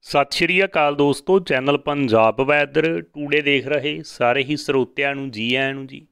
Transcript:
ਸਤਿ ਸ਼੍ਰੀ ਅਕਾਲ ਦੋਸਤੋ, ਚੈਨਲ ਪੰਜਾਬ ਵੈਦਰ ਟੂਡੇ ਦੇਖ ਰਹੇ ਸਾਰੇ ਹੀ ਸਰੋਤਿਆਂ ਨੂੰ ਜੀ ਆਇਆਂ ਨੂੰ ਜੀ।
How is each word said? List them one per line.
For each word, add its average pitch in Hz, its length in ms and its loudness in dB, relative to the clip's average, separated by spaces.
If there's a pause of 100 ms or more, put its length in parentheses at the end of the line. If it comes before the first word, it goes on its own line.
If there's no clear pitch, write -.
ਸਤਿ 139 280 0
ਸ਼੍ਰੀ 180 280 0
ਅਕਾਲ 151 320 0
ਦੋਸਤੋ, 143 440 2
ਚੈਨਲ 143 380 0
ਪੰਜਾਬ 117 640 2
ਵੈਦਰ 147 600 0
ਟੂਡੇ 147 400 -4
ਦੇਖ 139 260 0
ਰਹੇ 151 360 -4
ਸਾਰੇ 127 400 0
ਹੀ 147 120 -2
ਸਰੋਤਿਆਂ 139 600 -2
ਨੂੰ 135 160 -8
ਜੀ 113 240 -2
ਆਇਆਂ 135 180 -2
ਨੂੰ 135 140 -12
ਜੀ। 143 240 -20